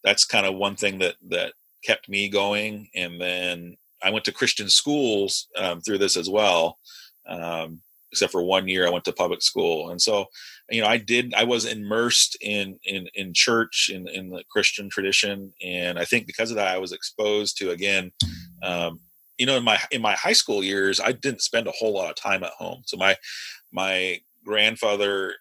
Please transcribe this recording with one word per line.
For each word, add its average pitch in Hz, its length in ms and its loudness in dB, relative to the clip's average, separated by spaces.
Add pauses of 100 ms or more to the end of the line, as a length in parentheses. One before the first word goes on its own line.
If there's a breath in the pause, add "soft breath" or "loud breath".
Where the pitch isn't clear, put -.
that's 101 200 4
kinda 98 280 2
one 98 240 -2
thing 95 220 -2
that, 90 180 0 (120)
that - 260 -2 (280)
kept - 260 -2
me 101 200 -2
going. 104 640 -2
And 87 260 -6
then 90 560 -4 (260)
I 95 80 -10
went 107 160 -6
to 104 60 -2
Christian 107 360 -2
schools, 131 880 2
um, 90 240 -2
through 101 180 -2
this 98 180 2
as 87 140 -4
well. 92 480 4 (480 loud breath)
Um, 85 540 -8 (320)
except - 180 2
for 90 140 0
one 95 240 2
year 92 180 2
I 87 40 4
went 87 160 -2
to 87 60 -2
public 90 300 -2
school. 85 480 0
And 90 100 -8
so, 101 260 2 (440 loud breath)
you 113 100 0
know, 107 60 2
I 117 120 4
did, 120 360 0
I 107 80 4
was 117 220 2
immersed 110 760 2
in, 101 440 -4
in, 95 300 -6
in 92 200 -6
church, - 580 2
in, 92 140 -10
in 92 240 -8
the 87 200 -10
Christian 101 380 0
tradition. 98 640 0 (120)
And 87 340 -4
I 87 60 0
think 117 200 0
because 113 260 -4
of 113 60 -4
that, 98 120 2
I 92 100 0
was 90 140 -6
exposed 104 680 -2
to, 95 120 -2
again, 92 420 -2 (500 loud breath)
um, 87 380 -4 (360)
you 123 100 0
know, 135 100 2
in 120 80 0
my, 107 160 4 (100)
in 127 100 -4
my 107 120 2
high 170 200 0
school 104 300 4
years, 98 380 2
I 107 100 2
didn't 135 320 -4
spend 113 240 0
a 85 60 -4
whole 110 200 0
lot 92 160 -2
of 82 60 -6
time 95 300 -2
at - 80 -6
home. - 340 -10
So - 100 -6
my, 95 200 6 (560 loud breath)
my 92 480 0 (240)
grandfather 104 960 2